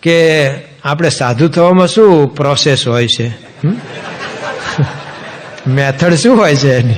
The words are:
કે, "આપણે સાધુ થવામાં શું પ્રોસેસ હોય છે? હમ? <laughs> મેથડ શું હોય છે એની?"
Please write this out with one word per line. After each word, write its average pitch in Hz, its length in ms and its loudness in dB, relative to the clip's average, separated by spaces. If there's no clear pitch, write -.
કે, 160 480 2
"આપણે 151 240 0
સાધુ 131 400 0
થવામાં 175 400 2
શું 170 460 4
પ્રોસેસ 139 540 0
હોય 120 200 0
છે? 117 200 -4
હમ? 143 480 -6
<laughs> - 0 -
મેથડ 139 480 0
શું 233 240 4
હોય 160 180 2
છે 131 200 2
એની?" 120 200 0